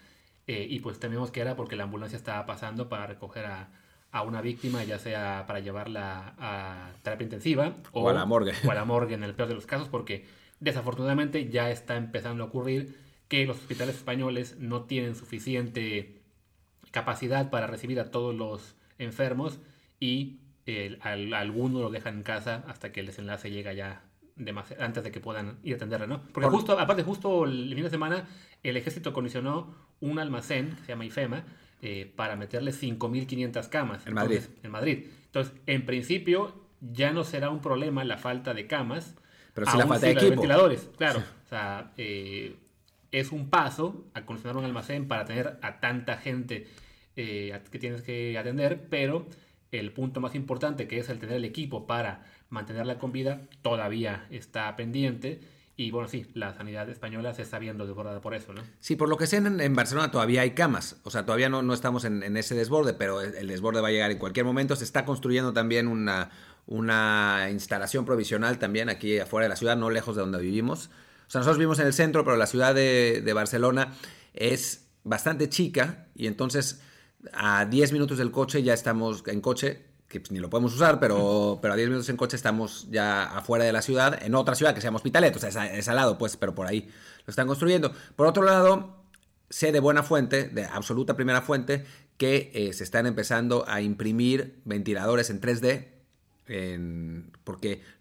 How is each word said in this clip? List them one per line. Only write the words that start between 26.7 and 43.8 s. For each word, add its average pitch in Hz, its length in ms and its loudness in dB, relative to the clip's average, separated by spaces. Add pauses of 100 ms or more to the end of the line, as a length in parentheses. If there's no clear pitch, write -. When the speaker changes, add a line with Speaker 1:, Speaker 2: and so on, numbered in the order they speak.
Speaker 1:
aparte, 180 240 2
justo 190 420 2
el 131 300 -4
fin 151 80 -2
de 170 80 -4
semana, 165 340 -2 (380)
el 127 140 -2
ejército 156 340 -6
acondicionó 131 760 -6 (140)
un 147 160 -2
almacén 143 600 -4
que - 60 -20
se - 100 -16
llama 117 100 -8
ifema, 127 400 -4 (380)
eh, 98 340 -8
para 107 220 -4
meterle 120 340 -4
cinco 117 380 -4
mil 131 180 -4
quinientas 123 400 -6
camas. 117 400 -4
Speaker 2:
En 110 60 -6
Madrid. 107 240 2
Speaker 1:
Entonces, - 260 -8
en 107 80 -12
Madrid. 131 340 -2 (200)
Entonces, 135 280 -4 (140)
en 131 180 0
principio, 175 680 0 (240)
ya 131 320 0
no 165 140 0
será 143 240 -4
un 151 100 -4
problema 135 460 -2
la 113 120 -2
falta 123 360 -4
de 104 120 -6
camas, 143 500 -4 (380)
Speaker 2:
Pero 107 160 0
sí 120 60 6
la 120 80 6
Speaker 1:
aún 147 60 4
Speaker 2:
falta 117 180 4
Speaker 1:
sin - 80 8
Speaker 2:
de - 0 -
Speaker 1:
los - 80 6
Speaker 2:
equipo. 135 180 8
Speaker 1:
ventiladores, - 560 6
claro. 143 220 2
Speaker 2:
Sí. 101 60 -4 (200)
Speaker 1:
O - 40 -20
sea, 104 480 -6
eh, 101 580 -8 (560)
es 135 220 -2
un 139 160 -6
paso 160 640 0